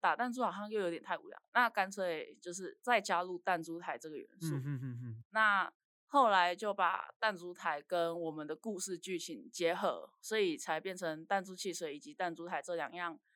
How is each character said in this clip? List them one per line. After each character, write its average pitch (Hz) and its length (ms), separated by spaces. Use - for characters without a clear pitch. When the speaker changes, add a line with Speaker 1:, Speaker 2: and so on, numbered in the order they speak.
Speaker 1:
打 165 140
弹 247 160
珠 247 120
好 196 80
像 202 180
又 214 120
有 175 80
点 165 120
太 170 160
无 - 120
聊， - 120
那 233 160
干 196 200
脆 180 520
就 175 100
是 180 300
再 240 180
加 180 240
入 185 160
弹 175 220
珠 165 180
台 170 180
这 160 120
个 151 80
元 - 100
素。 156 140
Speaker 2:
嗯， 135 80
哼， 139 160
哼， 123 200
哼。 117 300
Speaker 1:
那 208 420
后 262 240
来 180 220
就 202 200
把 180 340
弹 214 180
珠 175 160
台 156 280
跟 170 380
我 160 120
们 151 140
的 156 80
故 202 260
事 190 180
剧 180 200
情 151 320
结 170 240
合， 151 460
所 - 180
以 180 200
才 160 220
变 185 180
成 160 280
弹 196 160
珠 190 140
汽 185 160
水 160 240
以 147 40
及 147 140
弹 170 200
珠 170 140
台 165 140
这 175 140
两 160 180
样 170 240